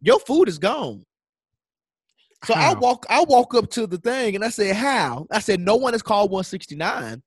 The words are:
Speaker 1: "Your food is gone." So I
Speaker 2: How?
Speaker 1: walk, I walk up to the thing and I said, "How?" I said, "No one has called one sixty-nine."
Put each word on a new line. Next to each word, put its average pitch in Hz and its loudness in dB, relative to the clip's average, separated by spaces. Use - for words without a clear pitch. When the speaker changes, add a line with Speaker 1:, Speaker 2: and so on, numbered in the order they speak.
Speaker 1:
"Your 233 4
food 294 2
is 160 -6
gone." 175 -4
So 339 2
I 311 2
Speaker 2:
How? - -4
Speaker 1:
walk, 247 0
I 269 4
walk 254 4
up 214 0
to 226 -2
the 175 -6
thing 233 -2
and 202 -6
I 226 -2
said, 196 -2
"How?" 196 -2
I 208 0
said, 196 0
"No 202 2
one 247 0
has 226 -2
called 208 2
one 190 -2
sixty-nine." 160 -8